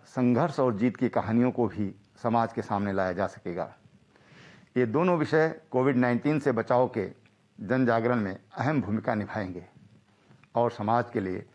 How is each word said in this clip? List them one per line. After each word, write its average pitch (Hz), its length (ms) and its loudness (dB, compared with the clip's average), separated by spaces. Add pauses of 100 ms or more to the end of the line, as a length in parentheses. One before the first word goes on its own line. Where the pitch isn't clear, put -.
संघर्ष 127 540 0
और 127 160 2
जीत 117 200 0
की 123 120 0
कहानियों 113 420 2
को 120 180 0
भी 98 260 -6 (280)
समाज 117 300 0
के 113 100 -4
सामने 101 300 -4
लाया 95 200 -2
जा 92 140 -2
सकेगा। 87 480 -8 (1040)
ये 123 100 4
दोनों 170 320 2
विषय 156 300 2 (220)
कोविड 127 260 2
नाइनटीन 123 420 2
से 143 140 0
बचाव 123 360 2
के 101 180 -4 (520)
जन 123 280 0
जागरण 120 340 2
में 95 180 -4 (160)
अहम 143 280 0
भूमिका 107 320 -2
निभाएंगे 101 500 -6 (920)
और 120 160 2
समाज 113 400 0
के 113 100 -2
लिए 95 240 -4 (100)